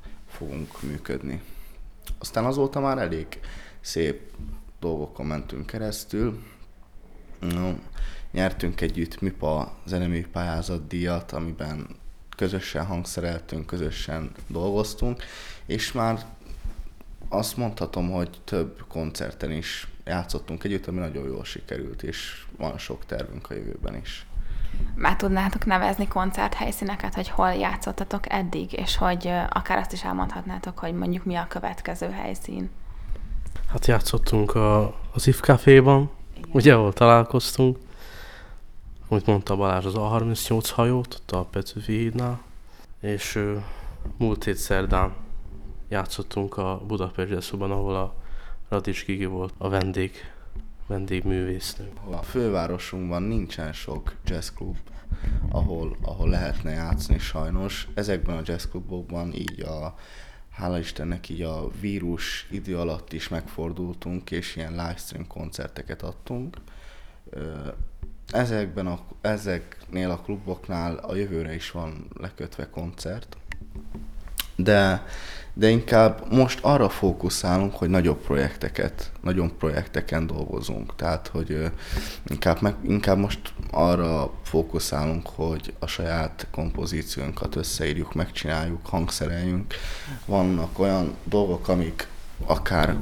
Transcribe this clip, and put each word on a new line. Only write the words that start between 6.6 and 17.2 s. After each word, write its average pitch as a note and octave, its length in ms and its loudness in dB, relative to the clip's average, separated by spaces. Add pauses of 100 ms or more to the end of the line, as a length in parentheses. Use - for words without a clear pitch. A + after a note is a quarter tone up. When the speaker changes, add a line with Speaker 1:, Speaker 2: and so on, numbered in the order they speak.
Speaker 1:
No, F2+ 320 0 (600)
nyertünk F2+ 500 0
együtt - 400 -2
mipa D#2 500 0 (140)
zeneműpályázat F2 1040 -2
díjat, F2 440 -2
amiben D#2 560 -6 (480)
közösen F#2 500 -2
hangszereltünk, F2 800 -4
közösen D#2 680 -4 (160)
dolgoztunk, G#2 760 0 (420)
és - 260 -2
már A2+ 340 0 (1040)